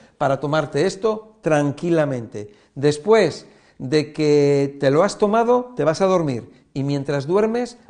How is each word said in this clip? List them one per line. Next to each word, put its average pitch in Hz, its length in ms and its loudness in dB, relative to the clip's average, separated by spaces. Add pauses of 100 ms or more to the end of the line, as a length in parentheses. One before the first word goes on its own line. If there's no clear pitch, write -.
(160)
para 135 240 0
tomarte 151 460 -2
esto 214 560 -6
tranquilamente. 143 1120 -2 (200)
Después 147 720 2 (320)
de 147 340 -2
que 143 680 2
te 139 100 2
lo 151 120 4
has 196 160 -2
tomado, 233 580 0
te 147 80 -2
vas 156 160 0
a 190 60 2
dormir 160 680 -2
y 139 120 -4
mientras 143 420 -4
duermes 220 520 -2 (120)